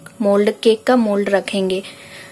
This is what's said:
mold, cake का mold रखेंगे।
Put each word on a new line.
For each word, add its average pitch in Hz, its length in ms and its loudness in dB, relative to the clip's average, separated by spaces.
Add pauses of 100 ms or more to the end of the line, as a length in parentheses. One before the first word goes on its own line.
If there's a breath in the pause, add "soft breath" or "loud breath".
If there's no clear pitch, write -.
(220)
mold, 202 300 2 (120)
cake 220 200 2
का 254 120 2
mold 208 340 0
रखेंगे। 190 540 -2 (480 loud breath)